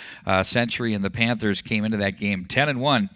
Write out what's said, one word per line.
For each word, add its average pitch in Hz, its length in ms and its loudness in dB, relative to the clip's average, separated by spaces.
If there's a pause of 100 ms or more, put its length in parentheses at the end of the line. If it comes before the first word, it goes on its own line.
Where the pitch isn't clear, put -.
(260)
Uh, 95 180 2
Century 117 500 0
and 98 120 -2
the 95 40 -2
Panthers 113 520 0
came 107 240 -2
into 110 100 0
that 98 240 0
game 98 240 -2
ten 131 240 0
and 127 140 -2
one, 127 340 2